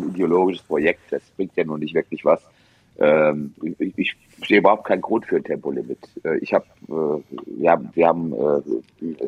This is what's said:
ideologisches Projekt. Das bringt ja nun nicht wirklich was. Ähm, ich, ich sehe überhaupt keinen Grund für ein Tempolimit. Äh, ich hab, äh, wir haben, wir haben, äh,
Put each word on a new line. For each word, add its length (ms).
ideologisches 540
Projekt. 480
Das 100
bringt 180
ja 100
nun 160
nicht 120
wirklich 320
was. 160
Ähm, 540
ich, 200
ich 180
sehe 120
überhaupt 260
keinen 160
Grund 240
für 100
ein 80
Tempolimit. 540
Äh, 140
ich 160
hab, 100
äh, 320
wir 120
haben, 220
wir 140
haben, 260
äh, 300